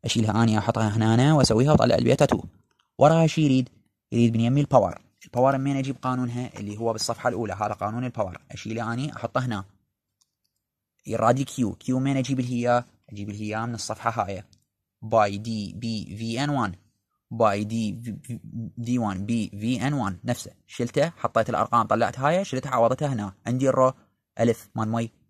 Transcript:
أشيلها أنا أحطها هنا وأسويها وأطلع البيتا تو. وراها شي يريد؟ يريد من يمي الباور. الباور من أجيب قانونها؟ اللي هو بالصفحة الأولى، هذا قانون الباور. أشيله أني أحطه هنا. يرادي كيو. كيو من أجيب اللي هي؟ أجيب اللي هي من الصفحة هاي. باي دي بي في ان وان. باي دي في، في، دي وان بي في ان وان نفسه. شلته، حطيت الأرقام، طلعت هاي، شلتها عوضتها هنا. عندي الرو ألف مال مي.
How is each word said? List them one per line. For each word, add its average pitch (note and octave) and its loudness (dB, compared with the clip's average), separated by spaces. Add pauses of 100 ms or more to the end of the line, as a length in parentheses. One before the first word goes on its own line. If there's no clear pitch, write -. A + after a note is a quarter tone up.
أشيلها A2 2
أنا A2 4
أحطها G#2+ 0
هنا A2+ 4
وأسويها B2+ 4
وأطلع A#2+ 4
البيتا B2 4
تو. F#2 -2 (540)
وراها D#3+ 6
شي D#3+ 0
يريد؟ C3 4 (420)
يريد A#2 4
من A2+ 0
يمي B2+ 2
الباور. A2 2 (240)
الباور C3+ 2
من C#3 -2
أجيب C3+ -4
قانونها؟ B2+ -6
اللي G#2 -8
هو A2+ -2
بالصفحة A#2+ -4
الأولى، A2 -4
هذا G#2+ -4
قانون A2 -4
الباور. G2+ -6 (100)
أشيله A2+ -8
أني C3+ -6
أحطه B2+ -4
هنا. G#2 -6 (1400)
يرادي A#2+ 2
كيو. A2+ -2
كيو C3 -4
من C3+ 0
أجيب C3 -2
اللي B2 -2
هي؟ A#2+ 2 (260)
أجيب G#2 -10
اللي G#2 -8
هي A2+ -4
من A#2+ -6
الصفحة A2 -4
هاي. F#2+ -8 (580)
باي G#2+ 2
دي G#2+ -6
بي A2 -8
في A2+ -4
ان D3 -2
وان. A#2+ -2 (600)
باي G#2+ 2
دي A2 -4
في، A2 -10
في، A#2+ -10 (380)
دي A#2+ -2
وان G2+ -2
بي A2+ -2
في A2 -4
ان D3 0
وان G2 -4
نفسه. A#2+ -6 (160)
شلته، C#3+ -2
حطيت - -2
الأرقام، A2+ 2
طلعت A2+ 0
هاي، E3 0
شلتها C3 -6
عوضتها B2+ 2
هنا. G#2 -4 (140)
عندي B2+ 2
الرو B2+ 4 (460)
ألف A2+ 0
مال A2 -4
مي. A2+ -4 (180)